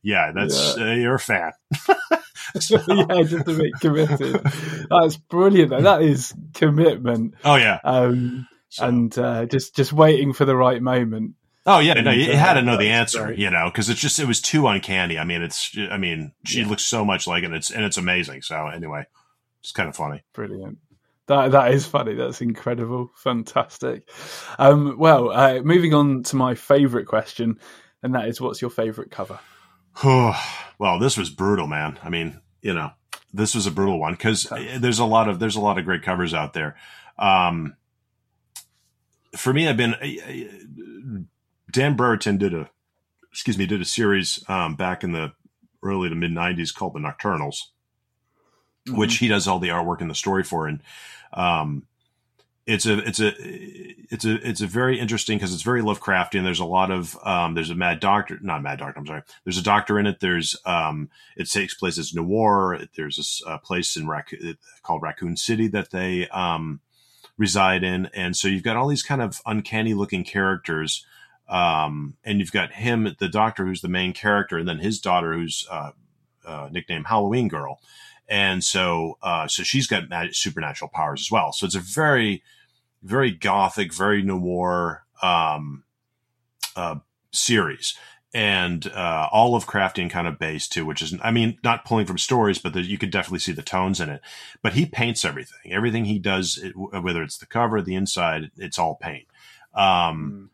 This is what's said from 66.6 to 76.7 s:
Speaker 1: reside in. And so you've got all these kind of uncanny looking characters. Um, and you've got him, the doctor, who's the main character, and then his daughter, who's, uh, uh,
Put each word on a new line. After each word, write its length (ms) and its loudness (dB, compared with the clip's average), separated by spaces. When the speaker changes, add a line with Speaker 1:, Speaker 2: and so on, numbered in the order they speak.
Speaker 1:
reside 460 2
in. 300 -2
And 220 -4
so 120 -2
you've 140 0
got 140 -2
all 120 0
these 140 -2
kind 200 -4
of 240 -6
uncanny 480 -2
looking 300 -4
characters. 800 -2
Um, 760 0
and 160 -2
you've 120 -4
got 200 -2
him, 460 -2
the 100 -4
doctor, 380 0
who's 160 -6
the 60 -6
main 260 -2
character, 440 0
and 100 -4
then 100 -6
his 220 -4
daughter, 340 0
who's, 360 -6
uh, 220 -10
uh, 240 -14